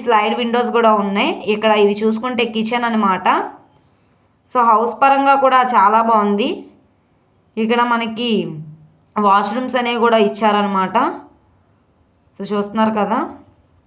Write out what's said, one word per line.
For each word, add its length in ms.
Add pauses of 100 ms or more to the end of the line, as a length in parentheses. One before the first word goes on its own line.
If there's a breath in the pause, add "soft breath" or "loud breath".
స్లైడ్ 380
విండోస్ 340
కూడా 160 (120)
ఉన్నాయి. 280 (220)
ఇక్కడ 180 (120)
ఇది 180
చూసుకుంటే 420 (100)
కిచెన్ 360
అనమాట. 360 (1300)
So, 80 (100)
హౌస్ 320
పరంగా 320 (120)
కూడా 160 (120)
చాలా 280 (100)
బాగుంది. 380 (1120)
ఇక్కడ 160 (140)
మనకి 360 (960)
వాష్‌రూమ్స్ 540
అనేవి 240
కూడా 140 (100)
ఇచ్చారనమాట. 680 (1400)
So, 60 (100)
చూస్తున్నారు 440
కదా, 220 (680)